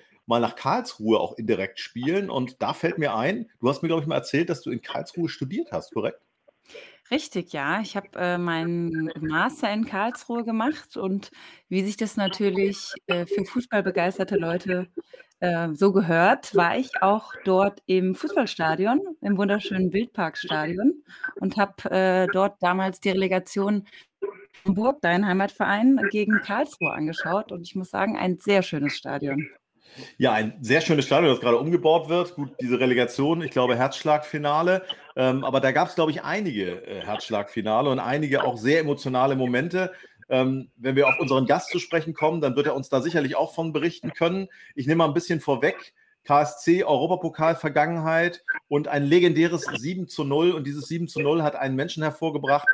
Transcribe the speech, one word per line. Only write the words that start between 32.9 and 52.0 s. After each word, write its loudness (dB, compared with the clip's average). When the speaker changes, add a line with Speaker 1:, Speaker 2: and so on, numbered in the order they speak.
Speaker 1:
ich -6
glaube, 2
Herzschlagfinale. 0
Ähm, 2
aber 0
da 2
gab's, 0
glaub 2
ich, -6
einige, -4
äh, -10
Herzschlagfinale -2
und 2
einige 0
auch -2
sehr 4
emotionale 0
Momente. 0
Ähm, 0
wenn -2
wir 6
auf 0
unseren 2
Gast 2
zu -2
sprechen -2
kommen, 0
dann 0
wird 2
er 0
uns -6
da 2
sicherlich 0
auch -2
von -4
berichten -2
können. 0
Ich -4
nehme 4
mal 6
ein -2
bisschen -2
vorweg. 0
K 4
S -6
C, 4
Europapokal-Vergangenheit 0
und 0
ein 0
legendäres 4
sieben -6
zu -6
null. 2
Und -4
dieses -8
sieben -4
zu -8
null 2
hat 0
einen -2
Menschen -4